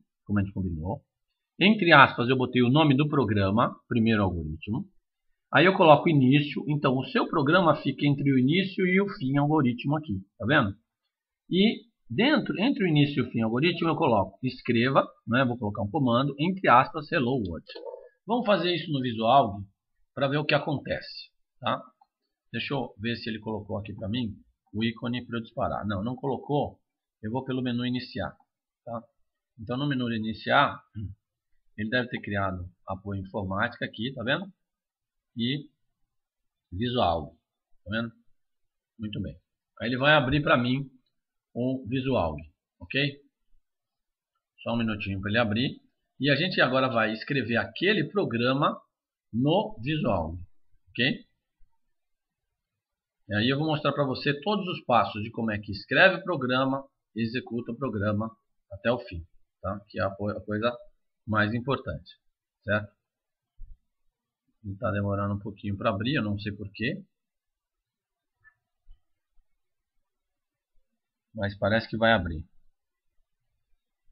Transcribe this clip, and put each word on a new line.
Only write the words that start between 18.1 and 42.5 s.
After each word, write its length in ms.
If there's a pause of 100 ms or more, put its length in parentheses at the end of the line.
Vamos 180
fazer 300
isso 160
no 100
Visual 580 (540)
pra 140
ver 100
o 80
que 80
acontece, 800 (280)
tá? 220 (680)
Deixa 240
eu 240
ver 160
se 120
ele 120
colocou 380
aqui 160
pra 140
mim 280 (380)
o 100
ícone 420
pra 120
eu 60
disparar. 420
Não, 180
não 120
colocou. 640 (420)
Eu 100
vou 120
pelo 180
menu 240
iniciar, 500 (480)
tá? 200 (560)
Então 180
no 100
menu 240
iniciar, 720 (960)
ele 120
deve 200
ter 120
criado 460 (200)
apoio 340
informática 640
aqui, 280
tá 100
vendo? 280 (840)
E 340 (1000)
Visual, 680 (460)
tá 80
vendo? 200 (880)
Muito 240
bem. 180 (400)
Aí 100
ele 80
vai 160
abrir 280
pra 160
mim 320 (640)
o 340
Visual, 480 (440)